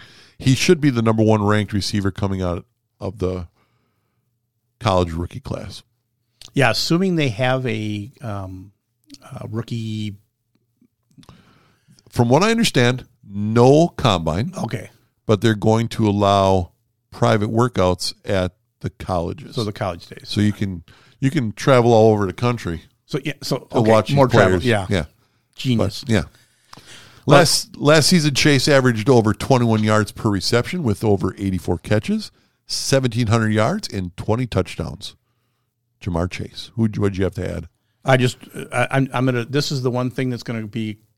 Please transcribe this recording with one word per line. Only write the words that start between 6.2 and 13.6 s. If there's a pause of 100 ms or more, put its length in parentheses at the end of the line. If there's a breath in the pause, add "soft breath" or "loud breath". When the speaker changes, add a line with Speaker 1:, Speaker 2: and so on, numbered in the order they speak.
Speaker 2:
Yeah,
assuming
they
have
a, (100)
um, (680)
a
rookie. (1900 soft breath)
Speaker 1:
From
what
I
understand, (220)
no